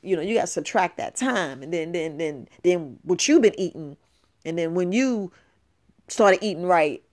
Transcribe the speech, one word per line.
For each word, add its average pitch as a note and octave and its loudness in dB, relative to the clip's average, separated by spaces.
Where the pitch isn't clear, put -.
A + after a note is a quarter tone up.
you F#3+ -2
know, D#3 -4
you G3+ -2
gotta A3 0
subtract F3 -2
that - -8
time, F3+ -2
and D3 -10
then, E3+ -4
then, D#3+ -6
then, D3+ -6
then E3+ 2
what E3+ 0
you D#4 8
been A3 4
eating, D#3 -8
and E3 -6
then E3 -2
when F3+ 0
you A#3 0
started G3 4
eating F3 -4
right E3 2